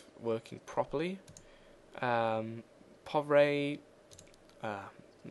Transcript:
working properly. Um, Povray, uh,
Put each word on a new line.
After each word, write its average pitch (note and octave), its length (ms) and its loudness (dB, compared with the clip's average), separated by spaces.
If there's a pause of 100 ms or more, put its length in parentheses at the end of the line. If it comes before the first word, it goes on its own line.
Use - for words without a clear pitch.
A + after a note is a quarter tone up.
(220)
working A2+ 440 -4
properly. D#3+ 540 -2 (840)
Um, A2+ 640 0 (420)
Povray, D3 760 4 (840)
uh, G2+ 220 -6 (480)